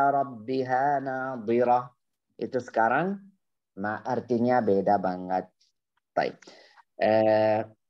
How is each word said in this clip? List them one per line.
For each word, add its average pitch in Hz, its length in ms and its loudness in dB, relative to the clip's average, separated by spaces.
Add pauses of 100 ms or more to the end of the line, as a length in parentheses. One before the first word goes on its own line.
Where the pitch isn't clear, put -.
(120)
rabbiha 131 880 -2
nadhirah. 123 880 0 (480)
Itu 117 240 -6
sekarang 147 640 0 (560)
ma-, 104 240 -6
artinya 123 560 0
beda 101 400 2
banget. 92 480 -4 (640)
Baik. - 240 -4 (600)
Eh, 110 680 4 (260)